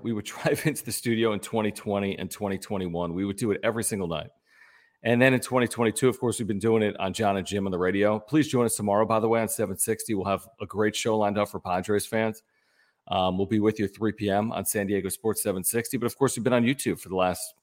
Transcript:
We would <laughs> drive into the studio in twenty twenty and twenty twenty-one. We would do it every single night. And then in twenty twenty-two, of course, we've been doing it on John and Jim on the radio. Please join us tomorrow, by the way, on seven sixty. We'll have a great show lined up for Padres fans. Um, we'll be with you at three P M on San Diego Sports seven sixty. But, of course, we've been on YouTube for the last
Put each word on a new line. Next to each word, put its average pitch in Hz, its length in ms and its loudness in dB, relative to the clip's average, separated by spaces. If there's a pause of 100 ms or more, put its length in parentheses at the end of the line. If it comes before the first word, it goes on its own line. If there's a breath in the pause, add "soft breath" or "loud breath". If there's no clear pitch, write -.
We 117 100 -2
would 104 120 -6
<laughs> - 0 -
drive - 420 -2
into 143 180 -2
the 117 60 -8
studio 113 420 2
in 101 60 -2
twenty 107 320 -2
twenty 101 480 -2
and 92 100 -8
twenty 98 300 -4
twenty-one. 87 560 -4
We 95 100 -2
would 98 120 -4
do 117 120 0
it 98 140 0
every 113 200 0
single 98 240 -4
night. 80 220 -6 (720 soft breath)
And 120 180 2
then 131 140 6
in 127 60 4
twenty 123 280 0
twenty-two, 117 400 2
of 120 120 0
course, 117 180 -2
we've 113 100 -4
been 101 120 -2
doing 110 240 4
it 104 160 0
on 95 120 -2
John 101 260 2
and 92 100 -4
Jim 98 180 -2
on 98 60 -4
the 90 80 -2
radio. 101 400 2
Please 147 280 0
join 120 200 2
us 110 80 -2
tomorrow, 104 280 4
by 110 160 2
the 110 80 4
way, 113 140 4
on 110 60 2
seven 98 320 -4
sixty. - 340 -2
We'll 95 120 -2
have 95 220 0 (140)
a 101 60 -8
great 107 280 0
show 110 220 0
lined 104 220 2
up 104 100 0
for 95 100 -8
Padres 95 460 0
fans. 110 380 -2 (640)
Um, 92 280 2
we'll 98 120 0
be 107 120 2
with 107 200 2
you 104 60 0
at 95 100 -6
three 107 160 -2
P 104 180 -2
M 104 220 2
on 98 120 -4
San 101 220 -2
Diego 95 240 0
Sports 107 320 -2
seven 92 220 -2
sixty. 117 340 -2
But, 120 80 -2
of 113 100 -2
course, 131 220 2
we've 113 60 -2
been 120 100 2
on 120 100 4
YouTube 117 360 0
for - 100 -16
the 92 60 -4
last 92 260 2 (220)